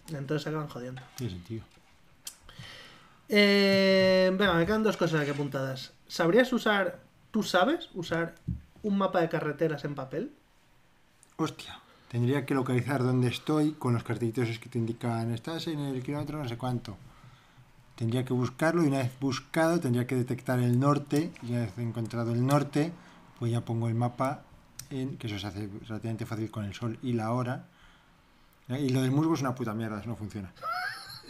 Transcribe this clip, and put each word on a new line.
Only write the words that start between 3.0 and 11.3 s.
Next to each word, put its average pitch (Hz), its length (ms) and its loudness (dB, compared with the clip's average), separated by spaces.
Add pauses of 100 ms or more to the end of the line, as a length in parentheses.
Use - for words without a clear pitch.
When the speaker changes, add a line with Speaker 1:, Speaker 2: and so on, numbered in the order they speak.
Speaker 1:
Eh, 190 1080 6
venga, 196 160 4
me 170 120 4
quedan 214 160 2
dos 208 140 2
cosas 160 240 2
aquí 143 100 0
apuntadas. 135 640 -4 (160)
¿Sabrías 202 440 4
usar, 208 460 2 (320)
tú 214 120 0
sabes 214 520 2
usar 170 400 -4 (480)
un 202 160 0
mapa 190 220 2
de 165 80 2
carreteras 151 560 -2
en 147 100 -4
papel? 139 380 -8 (1040)